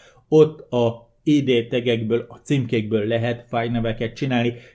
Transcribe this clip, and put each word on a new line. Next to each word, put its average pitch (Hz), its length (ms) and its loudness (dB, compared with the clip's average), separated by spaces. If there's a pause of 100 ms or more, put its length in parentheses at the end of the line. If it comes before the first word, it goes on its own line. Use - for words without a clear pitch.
(280)
ott 156 440 4
a 120 360 -2 (140)
I 147 200 2
D 120 260 2
tegekből, 117 600 -2
a - 80 -20
címkékből 110 680 -2
lehet 117 420 -2
fájlneveket 117 680 -4
csinálni, 123 400 -2 (200)